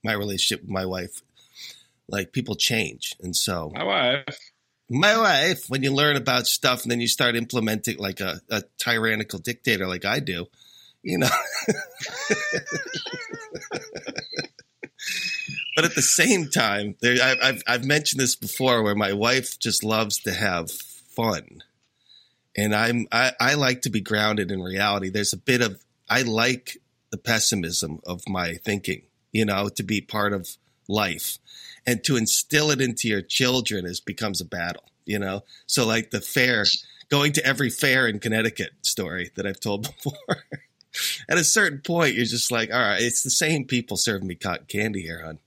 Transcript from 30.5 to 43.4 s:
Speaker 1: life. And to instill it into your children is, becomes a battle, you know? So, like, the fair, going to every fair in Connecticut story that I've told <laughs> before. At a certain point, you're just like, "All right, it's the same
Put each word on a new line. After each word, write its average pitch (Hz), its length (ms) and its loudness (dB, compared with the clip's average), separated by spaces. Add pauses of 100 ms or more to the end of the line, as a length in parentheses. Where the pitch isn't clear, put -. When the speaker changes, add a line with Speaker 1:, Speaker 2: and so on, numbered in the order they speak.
Speaker 1:
life. 95 520 -2 (460)
And 123 200 2
to 143 100 2
instill 147 560 2
it 139 80 2
into 120 300 0
your 101 120 0
children 120 640 0
is, 90 140 -6
becomes 101 400 -6
a 90 60 -6
battle, 85 440 -6 (160)
you 101 140 -2
know? 98 240 -4 (240)
So, 123 180 2
like, 113 260 0
the 101 100 -4
fair, 123 420 2 (460)
going 147 240 2
to 151 120 0
every 135 240 2
fair 131 380 2
in 104 120 -2
Connecticut 110 520 0 (100)
story 90 540 -4
that 98 100 -4
I've 95 140 -6
told 104 240 -2
<laughs> - 200 -10
before. - 420 -4 (840)
At 165 80 4
a 170 60 4
certain 165 360 2
point, 165 360 2
you're 120 80 2
just 117 300 0
like, 113 200 0
"All 123 60 2
right, 104 220 2
it's 117 200 2
the - 80 -4
same 156 360 2